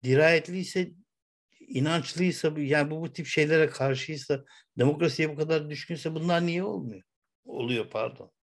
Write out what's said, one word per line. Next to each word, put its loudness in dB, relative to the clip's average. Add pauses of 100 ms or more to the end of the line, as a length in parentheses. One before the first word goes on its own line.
dirayetliyse, 2 (680)
inançlıysa, 0
yani 2
bu, -6
bu -10
tip -10
şeylere 4
karşıysa, -4 (340)
demokrasiye 2
bu -8
kadar -2
düşkünse -8
bunlar 0
niye 0
olmuyor? -6 (460)
Oluyor, -4
pardon. -8 (160)